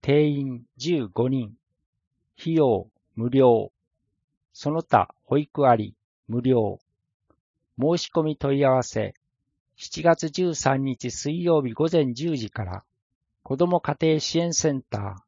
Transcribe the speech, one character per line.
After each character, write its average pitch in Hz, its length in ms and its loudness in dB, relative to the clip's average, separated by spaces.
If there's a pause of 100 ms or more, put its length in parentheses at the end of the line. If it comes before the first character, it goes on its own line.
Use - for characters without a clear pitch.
定 151 260 2
員 139 380 -4 (100)
十 139 320 -2
五 117 220 -2
人。 120 260 -4 (800)
費 165 180 -4
用、 123 340 2 (260)
無 117 140 -4
料。 120 420 4 (800)
そ - 180 -8
の 160 140 -4
他、 - 400 2
保 - 140 0
育 147 320 0
あ 120 80 6
り、 104 180 -6 (320)
無 120 140 -4
料。 117 380 0 (1000)
申 160 180 2
し - 160 -8
込 160 100 0
み 156 120 -2
問 139 240 -2
い 143 60 2
合 135 60 4
わ 127 120 2
せ、 104 300 -6 (640)
七 - 260 -12
月 165 260 2
十 175 260 -2
三 135 280 0
日 127 260 -6
水 151 320 -6
曜 170 200 2
日 123 100 -4
午 151 180 -2
前 143 220 2
十 151 240 -4
時 110 140 -6
か 107 160 -8
ら、 90 180 -10 (600)
子 135 120 -4
ど 165 100 2
も 175 140 2
家 - 220 -4
庭 160 180 2
支 - 200 -2
援 170 140 -2
セ 151 180 0
ン 135 100 -4
タ - 160 -10
ー。 98 300 -8